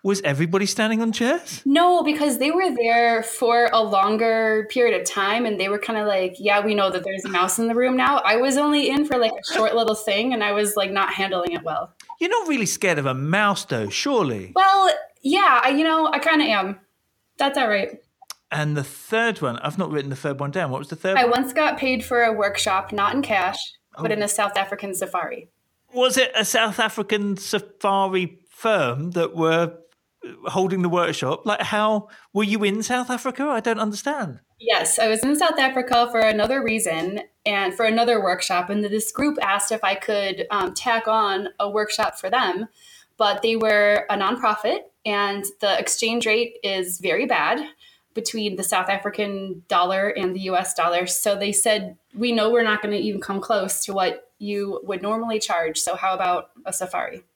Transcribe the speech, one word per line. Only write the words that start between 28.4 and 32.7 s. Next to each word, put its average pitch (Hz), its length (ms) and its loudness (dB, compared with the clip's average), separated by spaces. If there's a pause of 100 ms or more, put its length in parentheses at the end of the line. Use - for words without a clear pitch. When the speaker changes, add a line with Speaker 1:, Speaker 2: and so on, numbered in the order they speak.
Speaker 1:
firm 160 640 0
that 175 240 -2
were 165 380 2 (720)
holding 190 360 0
the 175 60 2
workshop? 170 580 0
Like, 208 160 -2
how 214 460 0 (240)
were 208 140 2
you 208 180 0
in 208 200 0